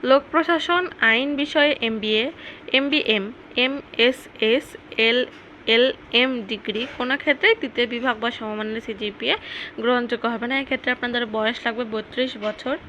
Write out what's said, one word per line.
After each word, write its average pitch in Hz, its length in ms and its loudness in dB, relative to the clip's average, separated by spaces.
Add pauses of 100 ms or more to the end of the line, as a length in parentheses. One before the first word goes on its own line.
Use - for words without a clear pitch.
লোক 262 280 6
প্রশাসন, 339 520 2 (180)
আইন 233 360 4
বিষয়ে 294 440 4
এমবিএ, 220 440 0 (480)
এমবিএম, 269 520 2 (320)
এমএসএস, 254 1080 0 (320)
এলএলএম 240 1300 2 (120)
ডিগ্রি 214 400 -6 (140)
কোনো 247 200 -2
ক্ষেত্রেই 302 380 4
তৃতীয় 240 320 -2
বিভাগ 240 340 -2
বা 233 100 0
সমমানের 214 560 -8
সিজিপিএ 214 480 -4 (440)
গ্রহণযোগ্য 240 500 0
হবে 233 180 -4
না। 254 100 -2
এক্ষেত্রে 262 360 -2
আপনাদের 240 340 -2
বয়স 220 360 -2
লাগবে 233 220 -2
বত্রিশ 220 540 -4
বছর। 214 380 -4 (120)